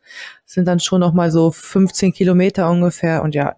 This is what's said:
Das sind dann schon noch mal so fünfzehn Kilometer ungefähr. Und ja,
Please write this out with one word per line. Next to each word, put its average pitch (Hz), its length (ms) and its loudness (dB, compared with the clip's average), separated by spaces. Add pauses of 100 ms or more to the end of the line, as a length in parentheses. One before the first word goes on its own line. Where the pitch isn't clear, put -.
(440)
Das - 100 -20
sind 180 140 0
dann 180 120 0
schon 185 200 0
noch 175 140 2
mal 170 160 2
so 165 220 2
fünfzehn 190 600 -2
Kilometer 180 560 0
ungefähr. 175 540 0
Und 156 120 -4
ja, 143 240 -4